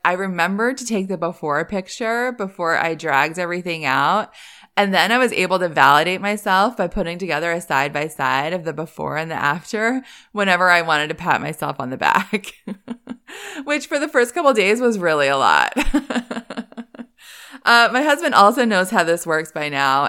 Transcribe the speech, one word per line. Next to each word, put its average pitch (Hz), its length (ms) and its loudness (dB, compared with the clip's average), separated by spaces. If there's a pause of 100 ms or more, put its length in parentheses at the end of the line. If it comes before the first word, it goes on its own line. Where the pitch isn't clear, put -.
I 175 100 2
remembered 190 640 -2
to 254 80 -12
take 202 220 -4
the 185 100 -4
before 160 480 -2
picture 233 680 -4
before 190 460 -4
I 165 180 0
dragged 151 420 0
everything 175 480 -6
out. 143 480 0 (440)
And 202 160 2
then 185 180 2
I 240 60 2
was 254 140 2
able 185 280 0
to 175 100 -2
validate 151 500 4
myself 208 560 0
by 185 120 -2
putting 175 300 -4
together 170 340 -2
a 170 100 -4
side-by-side 143 880 -2
of 175 140 -6
the 160 80 -6
before 147 440 -8
and 160 140 -6
the 156 40 -6
after 214 680 -2 (300)
whenever 185 360 2
I 175 120 6
wanted 151 280 0
to 160 60 -4
pat 156 240 0
myself 147 400 -6
on 127 120 -6
the 131 60 -8
back, - 560 0 (520)
<laughs> - 580 -16
which 294 240 -4
for 294 120 -2
the 254 100 -4
first 240 240 0
couple 302 200 2
days 214 280 2
was 233 180 0
really 156 280 2
a 139 100 2
lot. 76 360 4 (200)
<laughs> 240 720 -4 (1000)
Uh, 233 260 6
my 254 120 0
husband 294 320 0
also 233 280 6
knows 196 280 0
how 190 120 2
this 170 220 0
works 160 260 -2
by 147 180 -6
now 139 400 2